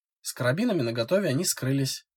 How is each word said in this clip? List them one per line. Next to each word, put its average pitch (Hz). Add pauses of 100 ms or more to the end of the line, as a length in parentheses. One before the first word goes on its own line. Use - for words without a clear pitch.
(220)
С -
карабинами 165
наготове 117
они 143
скрылись 135